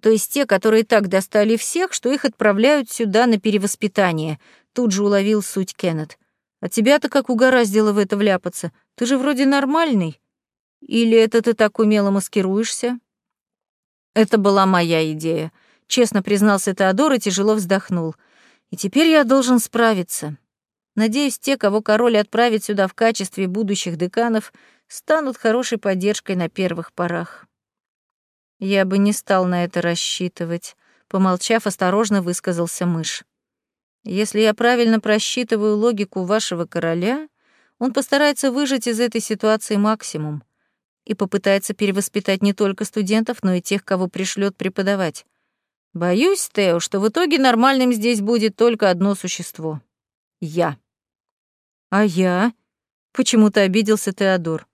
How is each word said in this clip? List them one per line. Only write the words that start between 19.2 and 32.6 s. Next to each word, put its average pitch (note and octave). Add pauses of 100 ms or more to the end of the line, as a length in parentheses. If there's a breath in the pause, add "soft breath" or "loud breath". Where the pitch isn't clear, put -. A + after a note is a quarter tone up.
должен B3+
справиться. G3+ (560)
Надеюсь, A3+
те, C#4
кого G#3+
король A3+
отправит A3
сюда G3+
в F#3
качестве G3
будущих F#3+
деканов, A3 (340 soft breath)
станут D4+
хорошей A#3
поддержкой G3
на F3
первых E3+
порах». F3 (1120)
«Я G3
бы F#3+
не G3+
стал F#3+
на F3+
это F3
рассчитывать», F3 (320)
помолчав, F#3+
осторожно G3
высказался F3